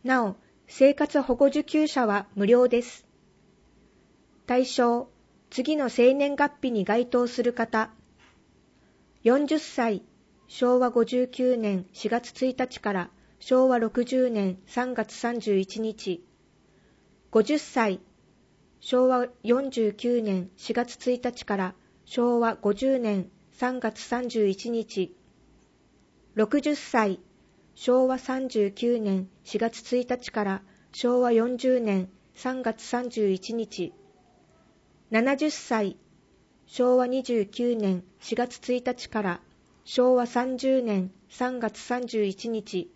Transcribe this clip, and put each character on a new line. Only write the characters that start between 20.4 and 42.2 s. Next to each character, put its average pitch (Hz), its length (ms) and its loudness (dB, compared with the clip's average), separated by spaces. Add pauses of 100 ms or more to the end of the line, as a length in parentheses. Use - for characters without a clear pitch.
四 - 160 -8
月 240 240 -2 (140)
一 247 80 -2
日 247 260 -8
か 202 120 -4
ら 185 180 -4 (300)
昭 240 340 0
和 226 220 0
五 202 120 0
十 262 240 0
年 202 320 -2 (220)
三 254 280 -6
月 220 220 -6
三 240 280 -6
十 220 180 0
一 196 240 -4
日。 214 420 -4 (1200)
六 214 280 0
十 294 120 0
歳、 220 460 -2 (560)
昭 254 320 2
和 262 100 0
三 262 300 -6
十 208 240 0
九 240 260 0
年 190 320 -2 (140)
四 - 160 -6
月 226 380 -2
一 247 80 0
日 247 260 -8
か 208 140 -4
ら 190 180 -4 (300)
昭 247 260 0
和 240 140 2
四 240 240 2
十 254 220 2
年 196 300 0 (240)
三 254 300 -8
月 226 180 -4
三 240 280 -4
十 214 200 0
一 185 240 -4
日。 214 400 -6 (1160)
七 240 240 2
十 302 160 0
歳、 214 460 -4 (680)
昭 247 320 2
和 247 80 4
二 254 160 -2
十 233 240 0
九 240 300 -2
年 190 280 0 (160)
四 - 160 -6
月 247 380 -4
一 247 80 -2
日 247 280 -6
か 220 120 -4
ら 180 200 -4 (420)
昭 254 320 4
和 240 100 2
三 247 320 -2
十 262 240 2
年 196 300 -2 (160)
三 254 320 -4
月 220 200 -6
三 247 280 -6
十 220 180 0